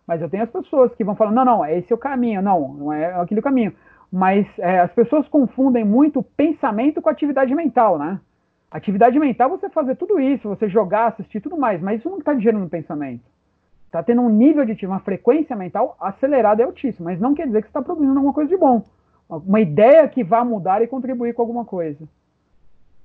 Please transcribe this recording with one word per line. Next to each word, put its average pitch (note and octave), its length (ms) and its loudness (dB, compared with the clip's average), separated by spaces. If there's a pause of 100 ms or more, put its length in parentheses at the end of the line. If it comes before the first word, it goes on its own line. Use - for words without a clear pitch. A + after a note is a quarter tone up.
Mas E3+ 120 -4
eu E3 100 -6
tenho F#3+ 140 -4
as A#3 60 -4
pessoas C4 460 2
que - 80 -4
vão G3 120 -2
falar, G#3+ 160 2
"Não, B3+ 140 4
não, A3 200 2
esse F3 280 -2
é - 20 2
o A3+ 40 -12
caminho." A#3+ 420 -2
Não, E3+ 320 0
não D3 180 -8
é D#3 220 -4
aquele F3+ 260 -2
o A3 40 -6
caminho. B3 280 0 (400)
Mas, F#3+ 360 2 (100)
é, F#3 220 0
as F3 120 2
pessoas A#3+ 360 0
confundem B3 580 2
muito B3+ 380 2
pensamento D4 800 -2
com - 80 0
atividade C#4 440 0
mental, A#3+ 460 2
né? E3+ 200 -6 (520)
Atividade G#3 480 2
mental, C4 300 0
você F#4 200 -6
fazer C4+ 260 -2
tudo F#4+ 240 0
isso, C4 300 -2
você G#3 180 -4
jogar, G3+ 400 0
assistir, - 340 -8
tudo E4 160 -10
mais, A3 240 -2
mas G3+ 180 -4
isso D#4+ 100 -8
não G4 100 -8
tá D4 180 -2
gerando G#3 300 0
pensamento. D3 560 -10 (680)
Tá E3 120 -6
tendo A#3+ 180 2
um B3 80 2
nível C4+ 360 4
de, G#3+ 200 -6
uma F#3+ 140 -6
frequência B3 560 -2
mental G3+ 440 -4
acelerada A3+ 600 0
e B3 40 4
altíssima, A3 460 -8
mas F3 80 -6
não B3 140 0
quer D#4 140 -6
dizer A3 140 0
que - 60 -16
você - 60 -20
tá D4 80 -4
produzindo C#4+ 340 -2
alguma C#4 180 0
coisa D4 160 -2
de F#4 80 0
bom. C4+ 260 2 (440)
Uma F#3 320 0
ideia A3 480 6
que B3+ 160 -4
vá A3+ 200 0
mudar G#3 380 -2
e A#3 60 0
contribuir B3 460 -6
com A#3+ 80 -4
alguma A#3 240 -4
coisa. D#3 420 -8 (960)